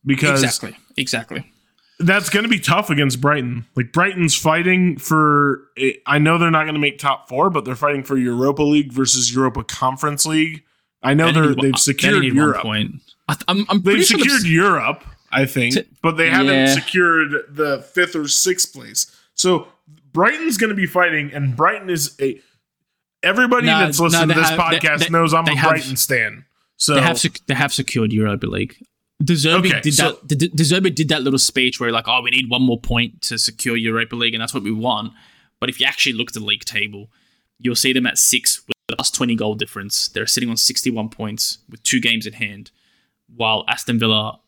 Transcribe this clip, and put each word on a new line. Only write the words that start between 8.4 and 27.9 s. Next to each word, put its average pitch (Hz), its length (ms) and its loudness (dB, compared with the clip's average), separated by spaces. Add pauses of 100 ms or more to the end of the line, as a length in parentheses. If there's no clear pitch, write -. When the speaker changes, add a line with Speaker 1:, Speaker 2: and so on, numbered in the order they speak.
Speaker 1:
League 147 320 2
versus 123 400 0
Europa 131 300 0
Conference 139 640 -2
League. 156 360 -2 (380)
I 143 140 2
know 165 120 4
Speaker 2:
They 170 40 4
Speaker 1:
they're, 156 140 4
Speaker 2:
only 135 100 2
need 131 80 -2
Speaker 1:
they've 135 100 2
Speaker 2:
one, 135 60 -2
Speaker 1:
secured 160 340 2
Speaker 2:
they - 40 4
only 135 120 2
need 135 80 2
one 151 100 6
Speaker 1:
Europe. 104 140 0
Speaker 2:
point. 107 300 -4 (360)
I 143 60 -4
th-, - 140 -8
I'm, 196 220 0
I'm 196 120 2
Speaker 1:
They've 190 140 2
Speaker 2:
pretty 339 80 2
sure - 160 4
they've 277 80 2
Speaker 1:
secured 269 140 2
Speaker 2:
s- 180 60 -4
Speaker 1:
Europe, 160 560 2 (280)
I 131 140 2
think, 127 300 -2
Speaker 2:
T-, 156 80 -2 (180)
Speaker 1:
but 160 160 0
they 165 120 2
haven't 139 240 2
Speaker 2:
yeah. 135 200 4
Speaker 1:
secured 160 580 2 (180)
the 143 300 -2 (140)
fifth 180 220 -2
or 147 120 -4
sixth - 460 -2
place. 120 320 -8 (300)
So 180 320 0 (440)
Brighton's 240 460 0
gonna 214 160 0
be 196 140 -2
fighting, 160 440 0
and 139 240 -4
Brighton 190 340 0
is 156 300 -2
a, 135 200 -2 (840)
everybody 240 460 2
Speaker 2:
No, 214 120 4
Speaker 1:
that's 151 200 2
Speaker 2:
no, 170 60 4
Speaker 1:
listened 165 260 4
Speaker 2:
they 165 40 2
Speaker 1:
to 160 60 4
this 160 80 4
Speaker 2:
have, 160 80 0 (140)
they, 160 80 0
Speaker 1:
podcast 151 200 2
Speaker 2:
they, 165 100 0
Speaker 1:
knows 165 240 2
I'm 165 120 2
Speaker 2:
they 151 80 2
Speaker 1:
a - 40 0
Speaker 2:
have, 160 140 4
Speaker 1:
Brighton 135 240 -2
stan. 113 500 -2 (320)
So 151 180 2
Speaker 2:
they 135 60 4
have 165 180 0
sec-, - 280 -4
they 139 60 -2
have 139 200 0
secured 117 380 0